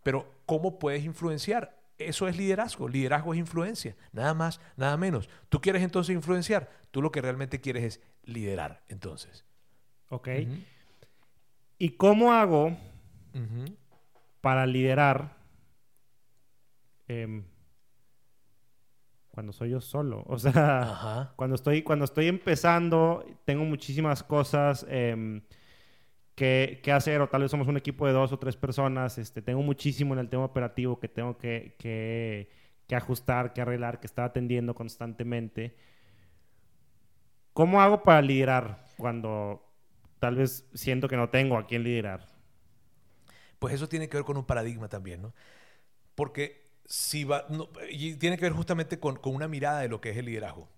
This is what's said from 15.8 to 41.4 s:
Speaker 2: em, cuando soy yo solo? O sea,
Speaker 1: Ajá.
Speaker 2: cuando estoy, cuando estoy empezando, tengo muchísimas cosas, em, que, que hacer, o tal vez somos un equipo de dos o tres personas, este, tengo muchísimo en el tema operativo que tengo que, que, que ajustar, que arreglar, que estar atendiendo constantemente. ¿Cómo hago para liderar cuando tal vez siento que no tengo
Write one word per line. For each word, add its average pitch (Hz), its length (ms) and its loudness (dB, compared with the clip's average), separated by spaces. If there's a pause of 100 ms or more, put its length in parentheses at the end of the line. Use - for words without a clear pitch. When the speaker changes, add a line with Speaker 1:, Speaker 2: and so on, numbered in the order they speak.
Speaker 2:
em, 110 340 -8 (1900)
cuando 107 220 -10
soy 117 180 -6
yo 127 100 -2
solo? 139 480 -4
O 127 100 -4
sea, 135 440 4
Speaker 1:
Ajá. 113 540 -6
Speaker 2:
cuando 131 200 -2
estoy, 151 260 2
cuando 147 220 2
estoy 156 240 2
empezando, 170 960 4 (200)
tengo 147 200 0
muchísimas 151 580 -2
cosas, 143 680 2
em, 113 540 -2 (960)
que, 131 480 2
que 143 80 4
hacer, 147 280 4
o 139 80 2
tal 139 140 2
vez 139 80 0
somos 143 160 0
un 143 100 2
equipo 143 300 -2
de 135 60 4
dos 131 200 4
o 135 60 -4
tres 127 180 -4
personas, 131 640 -2
este, 113 240 -10
tengo 127 200 -2
muchísimo 143 520 0
en 131 60 -2
el 120 80 -4
tema 127 160 0
operativo 123 560 -2
que 117 80 -8
tengo 120 280 -6
que, 117 440 -8
que, 110 680 -6 (380)
que - 80 -4
ajustar, 123 580 0
que - 80 -8
arreglar, 120 380 -4
que - 80 -16
estar 120 180 -4
atendiendo 120 500 -2
constantemente. 117 1000 -8 (1800)
¿Cómo 185 300 6
hago 208 200 8
para 160 200 10
liderar 131 600 2 (140)
cuando 107 720 -6 (520)
tal 123 160 0
vez 127 360 0
siento 127 360 -2
que 127 80 0
no 120 120 2
tengo 131 300 4